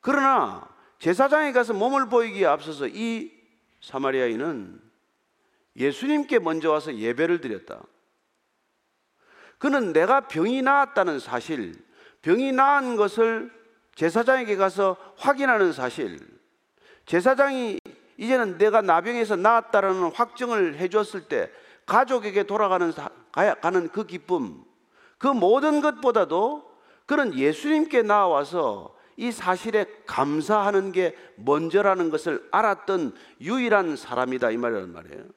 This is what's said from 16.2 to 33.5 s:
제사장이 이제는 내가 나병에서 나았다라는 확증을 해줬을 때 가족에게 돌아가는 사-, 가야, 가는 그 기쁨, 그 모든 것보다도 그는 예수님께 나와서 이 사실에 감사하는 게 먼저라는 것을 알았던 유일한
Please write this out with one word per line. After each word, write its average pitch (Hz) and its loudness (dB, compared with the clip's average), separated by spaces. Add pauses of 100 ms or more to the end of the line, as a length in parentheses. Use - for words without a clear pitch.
제사장이 247 2 (380)
이제는 220 0
내가 208 4
나병에서 196 0
나았다라는 190 2
확증을 233 -2
해줬을 190 -4
때 110 -4 (340)
가족에게 208 0
돌아가는 190 0
사-, 147 -10 (220)
가야, 180 2
가는 175 -2
그 202 -6
기쁨, 156 -6 (540)
그 - -2
모든 269 2
것보다도 233 0 (360)
그는 269 0
예수님께 254 0
나와서 156 0 (220)
이 240 -4
사실에 208 -2 (220)
감사하는 190 0
게 180 -2 (200)
먼저라는 165 0
것을 151 -4
알았던 190 0 (280)
유일한 202 0